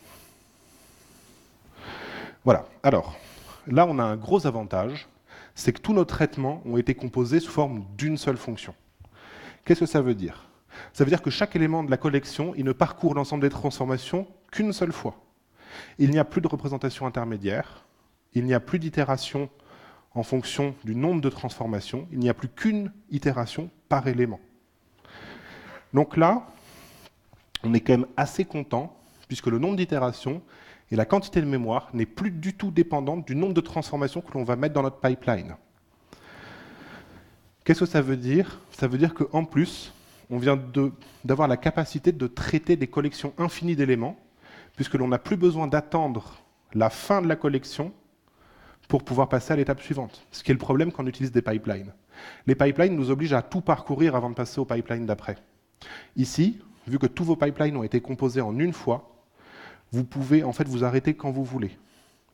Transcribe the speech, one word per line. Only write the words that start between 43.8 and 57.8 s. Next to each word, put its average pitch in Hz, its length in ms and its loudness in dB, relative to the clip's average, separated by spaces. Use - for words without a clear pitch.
puisque - 160 -4
l'on 127 160 2
n'a 123 100 2
plus - 160 -2
besoin 165 320 2
d'attendre 147 680 -2
la 110 160 4
fin 202 320 0
de 175 60 0
la 156 80 4
collection 147 560 -2
pour 135 160 2
pouvoir 127 240 2
passer 127 240 0
à 151 60 2
l'étape 139 240 0
suivante, 135 500 -8
ce - 120 -16
qui - 80 0
est - 20 8
le 131 60 2
problème 156 320 2
quand 139 120 -8
on 127 40 -2
utilise 127 260 -4
des 120 80 6
pipelines. 104 520 -4
Les 135 80 6
pipelines 156 400 4
nous 135 160 0
obligent 143 220 0
à 120 80 4
tout 185 200 -4
parcourir 147 540 2
avant 120 140 0
de 117 60 -8
passer 123 240 -4
au 131 60 0
pipeline 117 400 -4
d'après. 104 320 -4
Ici, 156 440 2
vu 135 120 0
que 131 80 2
tous 175 160 -2
vos 165 120 4
pipelines 147 400 0
ont 120 80 -2